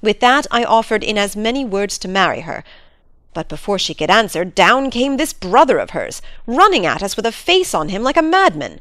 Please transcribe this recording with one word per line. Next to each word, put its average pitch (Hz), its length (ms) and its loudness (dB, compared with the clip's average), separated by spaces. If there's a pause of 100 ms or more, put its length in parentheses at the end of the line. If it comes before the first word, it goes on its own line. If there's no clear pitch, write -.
With 214 200 0
that, 254 300 4
I 240 140 0
offered 226 380 0
in 214 160 -4
as 202 180 -2
many 233 280 -4
words 202 340 -4
to - 100 -10
marry 190 340 0
her. - 220 -10 (720)
But 160 140 -8
before 190 300 -4
she 165 160 -6
could 151 160 -4
answer, 185 340 2
down 208 460 4
came 269 260 -2
this 311 160 -2
brother 226 460 4
of 95 120 -2
hers, 98 320 -8 (240)
running 285 400 4
at 156 160 -2
us 196 140 -6
with 220 100 -4
a 233 60 -2
face 359 420 0
on 156 140 -2
him 190 140 -4
like 269 140 0
a 330 60 4
madman. 190 580 2